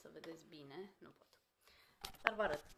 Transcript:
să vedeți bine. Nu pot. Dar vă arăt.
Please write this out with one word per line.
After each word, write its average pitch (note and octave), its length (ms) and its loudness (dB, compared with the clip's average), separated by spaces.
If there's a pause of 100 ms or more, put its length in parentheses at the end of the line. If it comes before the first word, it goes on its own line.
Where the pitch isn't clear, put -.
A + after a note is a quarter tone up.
să D#3+ 120 -10
vedeți D#3+ 320 -8
bine. D#3 520 -8
Nu - 120 -14
pot. - 180 -20 (920)
Dar - 120 8
vă G#3 80 4
arăt. D#3+ 220 4 (140)